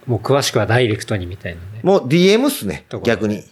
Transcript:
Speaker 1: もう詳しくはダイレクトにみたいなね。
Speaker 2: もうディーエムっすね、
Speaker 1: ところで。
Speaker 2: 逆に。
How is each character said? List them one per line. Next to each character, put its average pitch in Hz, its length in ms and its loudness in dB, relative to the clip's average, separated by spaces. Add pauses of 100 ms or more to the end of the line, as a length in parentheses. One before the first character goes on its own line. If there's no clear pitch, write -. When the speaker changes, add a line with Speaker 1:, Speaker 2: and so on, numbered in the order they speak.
Speaker 1:
も 120 120 0
う - 20 -8
詳 135 220 2
し - 80 -2
く - 80 0
は 107 80 2
ダ 120 140 2
イ 123 80 2
レ 104 80 0
ク - 100 -12
ト 110 100 -2
に 90 100 -6
み 90 100 -10
た - 120 -12
い 85 60 -8
な 85 60 -16
ね。 - 220 -14
Speaker 2:
も - 180 4
う - 80 -4
デ 143 80 2
ィ 175 100 6
ー 190 60 6
エ 220 60 4
ム 277 100 2
っ - 20 0
す 117 160 -6
ね、 76 220 -6
Speaker 1:
と - 120 -12
こ - 80 -10
ろ 113 60 4
で。 95 60 -2
Speaker 2:
逆 107 80 0
に。 101 240 -4